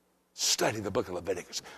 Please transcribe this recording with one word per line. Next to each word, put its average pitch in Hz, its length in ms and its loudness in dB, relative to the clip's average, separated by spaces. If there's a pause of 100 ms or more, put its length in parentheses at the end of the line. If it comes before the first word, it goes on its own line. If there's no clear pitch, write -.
(320)
Study - 480 2
the 101 100 -2
book 110 160 2
of 92 80 -6
Leviticus. 87 480 -4 (160)